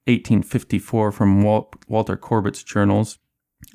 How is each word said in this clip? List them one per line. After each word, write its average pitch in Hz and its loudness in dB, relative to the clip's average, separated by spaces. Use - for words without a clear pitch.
eighteen 117 2
fifty-four, 110 -4
from 98 2
Wal-, 107 0
Walter 110 -2
Corbett's 110 -4
journals. 104 0